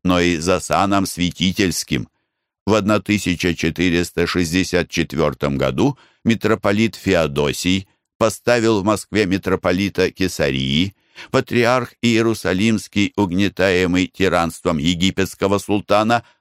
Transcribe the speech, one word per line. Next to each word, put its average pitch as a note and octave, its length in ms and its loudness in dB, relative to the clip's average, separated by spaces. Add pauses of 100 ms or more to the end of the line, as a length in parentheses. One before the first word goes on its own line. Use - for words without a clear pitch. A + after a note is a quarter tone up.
но F2+ 160 2
и F2 160 2
за F2 240 0
саном G2 440 0
святительским. F2 1000 -2 (580)
В G2+ 100 2
одна G#2 260 2
тысяча F2+ 540 -2
четыреста E2+ 680 0
шестьдесят F2 640 -2
четвёртом D2 680 -2
году C#2 400 -2 (260)
митрополит G#2+ 720 0
Феодосий D#2+ 920 0 (280)
поставил A2+ 640 0
в - 20 -6
Москве G#2 420 0
митрополита F#2 840 0
Кесарии, D2 840 -2 (380)
патриарх A#2+ 680 0
Иерусалимский, A2 1160 0
угнетаемый F#2 920 0
тиранством E2+ 680 -2
египетского F#2 800 0
султана – G#2 640 0 (180)